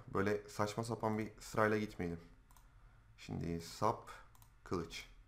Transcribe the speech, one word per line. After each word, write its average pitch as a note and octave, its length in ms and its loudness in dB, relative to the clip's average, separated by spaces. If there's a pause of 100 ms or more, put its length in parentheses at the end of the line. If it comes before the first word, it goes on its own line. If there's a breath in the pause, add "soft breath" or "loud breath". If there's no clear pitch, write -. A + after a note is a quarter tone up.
(140)
Böyle G#2 340 2
saçma G#2+ 360 0
sapan A2 340 2
bir G#2+ 220 -4
sırayla G#2+ 380 4
gitmeyelim. F2 420 -2 (960 soft breath)
Şimdi E2+ 420 -2
sap, - 500 0 (540)
kılıç. - 440 -4 (200)